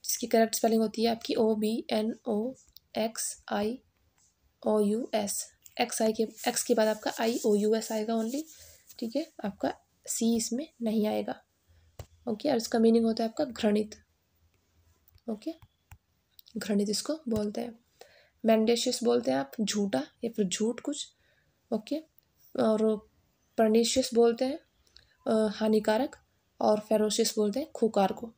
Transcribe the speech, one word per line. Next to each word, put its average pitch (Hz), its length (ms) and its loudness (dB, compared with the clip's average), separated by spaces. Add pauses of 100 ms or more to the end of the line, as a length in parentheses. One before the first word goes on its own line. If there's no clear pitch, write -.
जिसकी - 220 -4
करेक्ट 226 280 2
स्पेलिंग 226 280 2
होती 220 220 -2
है 233 60 2
आपकी 226 240 -6
ओ 220 200 2
बी 214 380 -2
एन 220 220 -2 (120)
ओ 233 280 -4 (440)
एक्स - 440 -6 (100)
आई 214 260 -2 (880)
ओ 214 140 2
यू 214 340 0
एस। 202 380 -4 (280)
एक्स 240 220 -2
आई 220 100 2
के, 220 100 -2
एक्स 226 400 -4
के 240 120 0
बाद 220 140 4
आपका 214 320 -4
आईओयूएस 220 720 0
आएगा 220 220 -2
only, 226 280 -2 (560)
ठीक 226 180 -6
है, 320 160 -4 (120)
आपका - 300 -4 (320)
सी 233 300 0
इसमें 226 360 -4 (100)
नहीं 214 240 0
आएगा। 214 360 -4 (880)
ओके, 220 220 -2
और 254 60 2
इसका 233 220 -2
मीनिंग 226 260 6
होता 226 200 0
है 226 40 -2
आपका 294 160 -2
घृणित। 214 500 0 (1400)
ओके, 220 240 -8 (1000)
घृणित 202 320 -2
इसको 294 400 -4
बोलते 208 320 -2
हैं। 240 180 -10 (680)
मेंडेशियस 220 600 2
बोलते 240 260 2
हैं 262 80 2
आप 269 220 -4
झूठा 208 460 -2 (180)
या 226 60 -4
फिर 214 140 -2
झूठ 220 360 -2
कुछ। - 280 -8 (640)
ओके, 285 260 -4 (600)
और 220 500 2 (480)
परनिशियस 226 560 4
बोलते 233 300 4
हैं, 285 140 -4 (680)
अ, 220 240 2
हानिकारक, 214 680 2 (440)
और 214 200 4
फेरोशियस 214 560 0
बोलते 208 240 0
हैं 311 120 -10
खूंखार 214 400 2
को। 226 260 -12